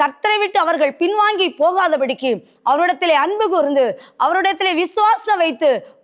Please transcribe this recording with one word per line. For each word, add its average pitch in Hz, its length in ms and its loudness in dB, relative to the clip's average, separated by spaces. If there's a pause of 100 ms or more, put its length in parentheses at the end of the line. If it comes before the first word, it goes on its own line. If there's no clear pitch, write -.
கர்த்தரை 415 360 -2
விட்டு 403 200 -2
அவர்கள் 311 400 0
பின்வாங்கி 392 580 0
போகாதபடிக்கு 277 880 0 (200)
அவரிடத்திலே 339 480 0
அன்பு 359 360 0
கூர்ந்து 277 520 0 (180)
அவரிடத்திலே 381 560 0
விசுவாசம் 415 640 0
வைத்து 294 540 0 (120)